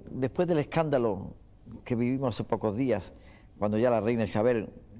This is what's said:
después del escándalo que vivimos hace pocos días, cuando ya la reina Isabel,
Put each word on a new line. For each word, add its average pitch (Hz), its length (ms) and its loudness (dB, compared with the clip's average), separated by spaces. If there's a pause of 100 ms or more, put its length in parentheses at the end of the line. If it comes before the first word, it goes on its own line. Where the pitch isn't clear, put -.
(100)
después 151 380 0
del 170 100 4
escándalo 135 760 0 (500)
que 127 100 -2
vivimos 123 400 0
hace - 80 -6
pocos 107 340 -2
días, 117 360 0 (440)
cuando 104 220 0
ya 123 100 4
la 117 120 4
reina 113 240 0
Isabel, 110 440 0 (320)